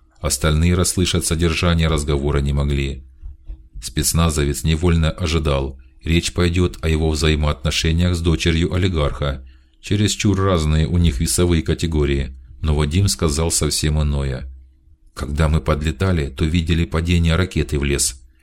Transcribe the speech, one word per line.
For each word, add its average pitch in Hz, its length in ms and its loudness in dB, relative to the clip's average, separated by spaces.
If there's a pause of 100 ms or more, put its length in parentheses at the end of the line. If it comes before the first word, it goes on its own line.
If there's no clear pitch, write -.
(220)
Остальные 82 540 2
расслышать 90 500 0
содержание 82 640 2
разговора 73 520 0
не 71 140 0
могли. 69 500 -2 (800)
Спецназовец 76 840 0
невольно 80 480 2
ожидал, 73 680 -2 (240)
речь 82 300 0
пойдет 87 480 0
о 82 80 -2
его 78 200 0
взаимоотношениях 78 1040 0
с 82 60 -4
дочерью 82 520 0
олигарха. 73 680 -2 (380)
Чересчур 104 580 0
разные 80 480 2
у 90 100 0
них 85 220 4
весовые 85 420 2
категории, 73 760 -2 (260)
но 78 140 0
Вадим 78 320 2
сказал 80 440 0
совсем 78 500 0
иное. 69 500 -2 (600)
«Когда 73 360 -2
мы 78 120 2
подлетали, 78 680 0
то 69 180 -4
видели 82 400 2
падение 82 500 2
ракеты 78 440 -2
в 69 40 -4
лес. 69 380 -2 (220)